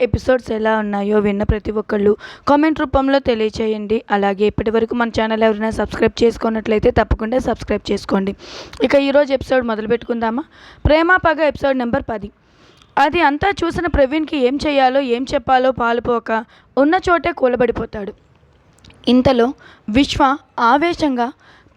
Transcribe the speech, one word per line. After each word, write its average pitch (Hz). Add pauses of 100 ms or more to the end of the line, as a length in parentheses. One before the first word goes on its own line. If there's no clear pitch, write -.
ఎపిసోడ్స్ 247
ఎలా 220
ఉన్నాయో 208
విన్న 202
ప్రతి 214
ఒక్కళ్ళు 208 (320)
కామెంట్ 294
రూపంలో 277
తెలియచేయండి. 220
అలాగే 202
ఇప్పటి 208
వరకు 226
మన 240
ఛానల్ 220
ఎవరైనా 220
సబ్స్క్రైబ్ 214
చేసుకున్నట్లయితే 226
తప్పకుండా 226
సబ్స్క్రైబ్ 214
చేసుకోండి. 196 (460)
ఇక 262
ఈరోజు 277
ఎపిసోడ్ 262
మొదలు 220
పెట్టుకుందామా? 233 (420)
ప్రేమ 330
పగ 320
ఎపిసోడ్ 277
నెంబర్ 247
పది. 208 (680)
అది 302
అంతా 302 (120)
చూసిన 339
ప్రవీణ్కి 285
ఏం 262
చేయాలో 269
ఏం 254
చెప్పాలో 262
పాలుపోక 233 (340)
ఉన్న 294 (160)
చోటే 339
కూలబడిపోతాడు. 226 (960)
ఇంతలో 247 (340)
విశ్వ 262 (220)
ఆవేశంగా 269 (440)